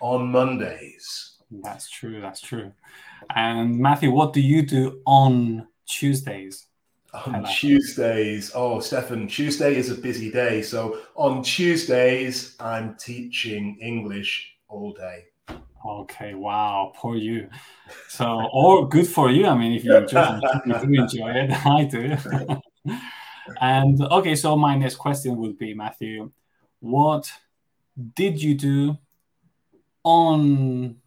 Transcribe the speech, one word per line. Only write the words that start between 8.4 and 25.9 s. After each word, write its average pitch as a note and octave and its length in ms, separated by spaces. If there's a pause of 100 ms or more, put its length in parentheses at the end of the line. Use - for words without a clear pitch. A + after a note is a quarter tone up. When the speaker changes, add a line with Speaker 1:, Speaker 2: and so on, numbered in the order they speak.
Speaker 1:
oh, A#2+ 260
Stefan, B2 480
Tuesday D3 480
is B2+ 140
a B2 40
busy A2+ 380
day. A#2 300
So A2+ 360 (160)
on C3 280
Tuesdays, B2+ 1160
I'm A2+ 380
teaching A2 840
English G#2 760 (120)
all G2+ 260
day. F2+ 320 (600)
Speaker 2:
Okay, G#2 480
wow, G2+ 600
poor A#2 200
you. A2 320 (600)
So, A#2 440
or D3+ 360
good D#3+ 180
for C#3 240
you. F3 160
I C#3+ 100
mean, A#2 160
if A#2 120
you A#2+ 100
enjoy A2 480
it, C3+ 240
if - 0
you A#2+ 200 (100)
do B2+ 60
enjoy A2+ 280
it, C3+ 200
<laughs> C3+ 160
I D3 180
do. C#3 320 (680)
<laughs> B3 140 (600)
And, C3+ 420
okay, E3+ 320
so D3+ 220
my C#3+ 200
next C3 200
question C#3 400
would A2 220
be, G#2+ 160
Matthew, A2 580 (480)